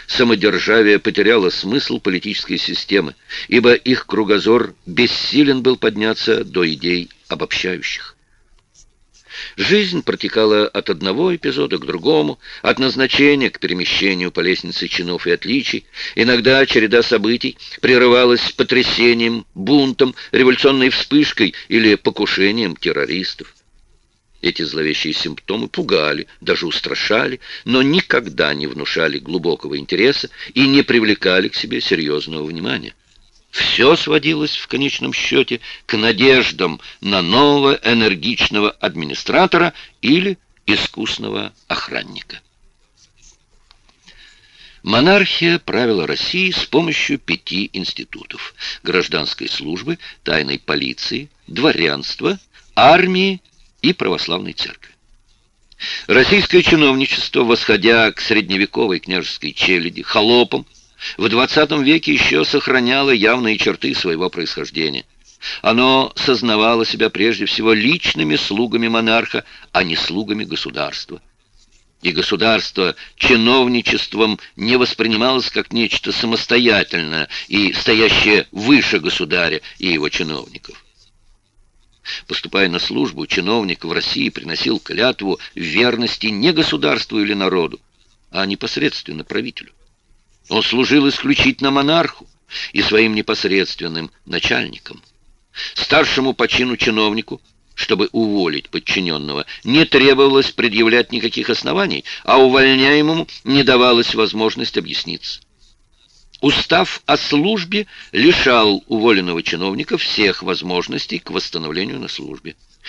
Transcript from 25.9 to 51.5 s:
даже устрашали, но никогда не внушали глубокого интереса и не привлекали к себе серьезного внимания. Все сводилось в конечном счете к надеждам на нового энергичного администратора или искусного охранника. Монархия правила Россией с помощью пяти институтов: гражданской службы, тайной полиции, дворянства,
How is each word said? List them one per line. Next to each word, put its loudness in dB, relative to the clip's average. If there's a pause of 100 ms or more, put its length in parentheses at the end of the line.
даже -2
устрашали, -2 (260)
но 2
никогда 0
не -6
внушали -2
глубокого -4
интереса 0 (240)
и 4
не 4
привлекали 2
к -10
себе -6
серьезного -4
внимания. -8 (560)
Все 2
сводилось -2
в -12
конечном -4
счете 0 (260)
к -2
надеждам 2 (180)
на 0
нового 4
энергичного 0
администратора 0 (300)
или 2 (300)
искусного -4 (120)
охранника. -10 (2500)
Монархия 4
правила 0
Россией -2
с -4
помощью 0
пяти -6
институтов: -12 (280)
гражданской -4
службы, -8 (260)
тайной -2
полиции, -6 (160)
дворянства, -2 (380)